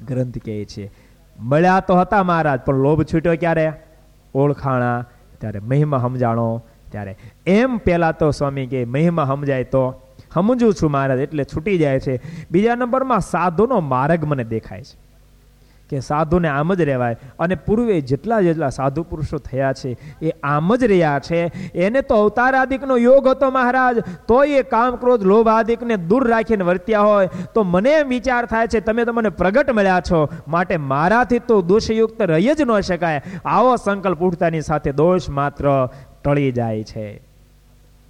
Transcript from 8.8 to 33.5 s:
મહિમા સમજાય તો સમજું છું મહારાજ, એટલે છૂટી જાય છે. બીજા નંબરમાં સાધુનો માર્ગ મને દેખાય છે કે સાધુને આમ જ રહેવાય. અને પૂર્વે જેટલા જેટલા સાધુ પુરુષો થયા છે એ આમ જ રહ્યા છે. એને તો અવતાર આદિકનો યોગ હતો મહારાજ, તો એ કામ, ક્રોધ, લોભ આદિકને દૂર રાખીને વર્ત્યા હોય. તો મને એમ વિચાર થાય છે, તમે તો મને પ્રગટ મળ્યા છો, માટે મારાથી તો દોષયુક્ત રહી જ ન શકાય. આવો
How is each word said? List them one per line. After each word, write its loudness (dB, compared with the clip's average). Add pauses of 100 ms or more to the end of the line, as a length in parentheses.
મહિમા 0
સમજાય -2
તો -2 (320)
સમજું 2
છું 0
મહારાજ, 0
એટલે -4
છૂટી -4
જાય 2
છે. -4 (300)
બીજા 2
નંબરમાં 0
સાધુનો 0
માર્ગ 0
મને -2
દેખાય -8
છે -20 (920)
કે -4
સાધુને 0
આમ 0
જ 0
રહેવાય. 0 (220)
અને 0
પૂર્વે 0
જેટલા -2
જેટલા 0
સાધુ -4
પુરુષો -8
થયા -4
છે -8 (240)
એ -2 (140)
આમ 0
જ 0
રહ્યા 2
છે. -2 (320)
એને 0
તો 0
અવતાર 2
આદિકનો 0
યોગ 6
હતો 2
મહારાજ, 2 (280)
તો 4
એ 2
કામ, 0
ક્રોધ, 2
લોભ 6
આદિકને 0
દૂર 0
રાખીને 0
વર્ત્યા 0
હોય. 4 (260)
તો 2
મને 2
એમ 2
વિચાર -2
થાય -2
છે, -2
તમે -2
તો -2
મને 0
પ્રગટ 0
મળ્યા 2 (100)
છો, 2 (180)
માટે -2
મારાથી 0
તો 2
દોષયુક્ત 0
રહી 2
જ 0
ન 2
શકાય. -2 (240)
આવો 2